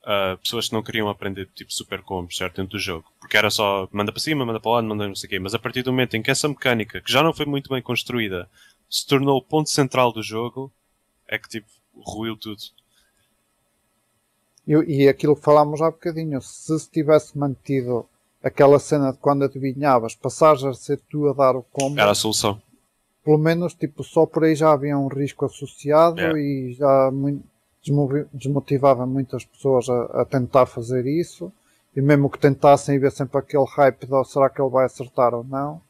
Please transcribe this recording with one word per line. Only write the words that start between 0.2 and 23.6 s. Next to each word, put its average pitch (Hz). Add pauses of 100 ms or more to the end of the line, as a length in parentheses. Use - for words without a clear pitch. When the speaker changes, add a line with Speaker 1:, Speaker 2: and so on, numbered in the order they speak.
Speaker 1:
pessoas 113
que -
não 110
queriam 107
aprender, 98
tipo, -
super -
combos, 90
certo? 92
Dentro 95
do -
jogo. 92 (160)
Porque -
era 104
só, 98
manda 104
para 104
cima, 147
manda 113
para 110
lá, 117
manda 107
não 98
sei -
o -
quê. 98
Mas 98
a 117
partir 123
do 127
momento 127
em 107
que 123
essa 143
mecânica, 120
que -
já 135
não 160
foi 151
muito 139
bem 127
construída, 110 (460)
se -
tornou 139
o 127
ponto 156
central 131
do 110
jogo, 117 (540)
é 110
que, -
tipo, - (300)
ruiu 110
tudo. 107 (2000)
Speaker 2:
E, 151
e 139
aquilo 147
que 143
falámos 151
há 165
bocadinho, 160
se -
se -
tivesse 151
mantido 131 (340)
aquela 139
cena 139
de -
quando 139
adivinhavas, 131
passares 147
a 139
ser 139 (100)
tu 147
a 139
dar 131
o 123
combo, 139
Speaker 1:
Era 104
a -
solução. 104 (640)
Speaker 2:
pelo 151
menos, 165